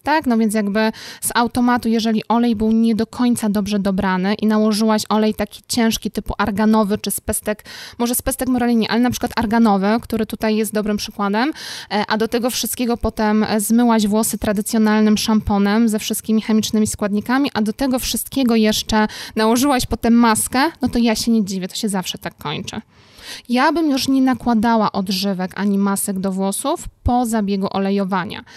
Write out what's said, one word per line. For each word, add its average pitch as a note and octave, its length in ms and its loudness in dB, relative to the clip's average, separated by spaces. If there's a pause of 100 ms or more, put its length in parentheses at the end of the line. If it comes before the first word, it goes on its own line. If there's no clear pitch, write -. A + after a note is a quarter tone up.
tak? D#4 240 0
No A#3 120 2
więc A3 160 2
jakby A3 380 0 (280)
z - 140 -8
automatu, A#3+ 540 0
jeżeli A3+ 400 0
olej A#3 280 2
był A3 160 2
nie A3+ 220 4
do A3 120 0
końca A#3+ 420 0
dobrze G3+ 300 0
dobrany F#3+ 560 0
i G#3+ 120 -2
nałożyłaś G#3+ 600 2
olej G#3+ 260 2
taki - 340 -6
ciężki A3+ 420 0
typu - 280 -6
arganowy G#3+ 600 2
czy - 120 -8
z - 100 -6
pestek, - 440 -6 (340)
może A#3+ 160 0
z - 80 -4
pestek C4 260 -2
morelli A#3+ 280 2
nie, A3 140 0
ale A3+ 100 2
na B3 100 2
przykład A#3+ 260 -4
arganowy, A3 500 4 (160)
który A3 240 -4
tutaj A3 300 -2
jest G#3+ 160 -2
dobrym G#3 240 -2
przykładem, G#3 560 -2 (380)
e, G#3 180 0
a A3 80 0
do A3 120 0
tego B3 220 -2
wszystkiego A#3 460 -4
potem, G#3+ 480 0
e, G#3+ 160 0
zmyłaś A3+ 460 4
włosy G#3+ 320 0
tradycjonalnym G#3+ 800 2
szamponem G#3+ 720 2
ze G#3+ 100 0
wszystkimi A3 440 -2
chemicznymi G#3+ 440 0
składnikami, G#3 680 -2
a G#3+ 80 -2
do A3 100 0
tego C4 260 -2
wszystkiego A#3 580 -2
jeszcze G#3+ 500 2 (300)
nałożyłaś A#3+ 500 2
potem A#3 280 0
maskę, A#3 460 2 (220)
no B3+ 60 0
to B3 100 -2
ja A#3 160 2
się A#3 160 -2
nie A3 140 2
dziwię, F#3+ 240 -6
to - 80 -14
się A3+ 120 -4
zawsze F#3+ 300 -6
tak - 200 -12
kończy. D#3+ 420 -8 (680)
Ja B3+ 240 2
bym D#4+ 180 0
już C4 180 0
nie C4+ 140 2
nakładała A#3 720 2
odżywek F#3 680 -4
ani G3+ 180 0
masek G3 400 -2
do F#3+ 140 -2
włosów G3 520 -2 (180)
po B3 240 2
zabiegu G3+ 440 0
olejowania. G3 760 -2 (120)